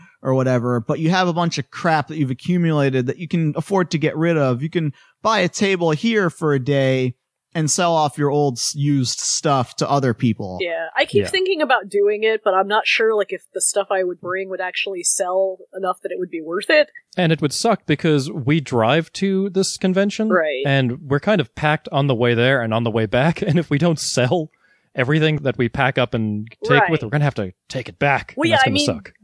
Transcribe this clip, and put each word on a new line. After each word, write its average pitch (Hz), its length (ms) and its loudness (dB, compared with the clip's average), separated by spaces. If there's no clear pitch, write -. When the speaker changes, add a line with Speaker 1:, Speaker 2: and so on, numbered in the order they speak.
Speaker 1:
or 135 120 0
whatever, 123 480 0
but 147 180 -4
you 160 120 0
have 185 180 2
a 170 40 0
bunch 170 240 -2
of - 140 -8
crap 156 380 0
that 156 80 -12
you've 139 140 0
accumulated 143 760 0
that 131 100 -4
you 170 120 -12
can 160 260 0
afford 180 360 -2
to 165 60 0
get 147 200 -2
rid 165 180 2
of, 131 260 0
you 156 80 -4
can 160 220 -2
buy 214 180 2
a 185 80 2
table 180 440 0
here 208 380 0
for 151 240 -2
a 139 60 2
day 131 560 0
and 156 160 0
sell 175 240 2
off 151 200 0
your 147 140 0
old 139 300 0
s-, - 160 -6
used 143 440 0
stuff - 560 -2
to - 140 -2
other 135 240 2
people. 104 480 -2
Speaker 2:
Yeah, 165 340 -6
I 587 100 2
keep 403 180 0
Speaker 3:
Yeah. 359 60 -6
Speaker 2:
thinking 370 340 0
about 233 260 0
doing 202 340 0
it, 220 200 2
but 196 100 2
I'm 190 140 2
not 214 180 0
sure, 220 300 2
like, 196 180 0
if 180 80 -8
the 190 60 -6
stuff 196 280 -2
I 190 140 2
would 180 180 -6
bring 185 300 -6
would 185 100 -6
actually 180 400 -6
sell 185 560 0
enough 190 280 -4
that 180 80 -6
it 180 80 -6
would 180 100 -6
be 165 120 -8
worth 165 280 -4
it. 208 220 4
Speaker 3:
And 170 140 2
it 156 100 0
would 147 100 0
suck - 360 0
because 147 440 2
we 151 300 0
drive 127 520 2
to 196 360 -2
this 185 280 -2
convention, 202 520 0
Speaker 2:
Right. 156 340 0
Speaker 3:
and 139 460 0
we're 139 100 0
kind 202 220 2
of 120 140 -8
packed 151 360 -2
on 143 140 0
the 139 80 2
way 120 220 2
there 123 260 2
and 113 100 -2
on 113 120 2
the 117 80 0
way 113 160 0
back. 131 340 0
<laughs> 208 80 0
And 151 80 2
if 165 140 -2
we 143 80 2
don't 170 200 2
sell 156 520 0
everything 151 440 2
that 127 200 -2
we 120 120 2
pack 135 280 0
up 123 160 2
and 107 340 -2
take 427 60 -2
Speaker 2:
Right. 185 100 2
Speaker 3:
with, 160 100 0
we're 113 80 -8
gonna 147 140 0
have 143 120 0
to 95 180 -6
take - 220 -8
it - 80 -18
back. 139 400 0
Speaker 2:
Well, 285 60 -2
Speaker 3:
And 339 80 0
Speaker 2:
yeah, 330 60 4
Speaker 3:
that's 269 80 4
Speaker 2:
I 269 40 2
Speaker 3:
gonna - 60 0
Speaker 2:
mean, 294 100 2
Speaker 3:
suck. 226 280 -4